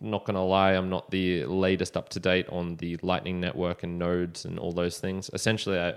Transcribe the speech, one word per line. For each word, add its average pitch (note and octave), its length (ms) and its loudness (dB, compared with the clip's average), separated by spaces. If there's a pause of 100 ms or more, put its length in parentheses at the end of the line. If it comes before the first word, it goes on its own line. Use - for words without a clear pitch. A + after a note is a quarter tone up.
not G#2+ 240 -4
gonna F#2+ 200 0
lie, F#2+ 280 6
I'm F#2 160 2
not F#2 220 -4
the F2+ 340 2
latest F#2 540 2
up - 120 -6
to - 100 -6
date F#2 280 2
on F2 280 -4
the E2+ 260 -6
Lightning F2+ 380 0
Network F2 420 -2
and F2 160 -6
nodes F2 480 -2
and F2 120 -6
all F2 140 -4
those F2 260 -2
things. F#2+ 360 -6
Essentially, G2 440 0
I, F2 180 0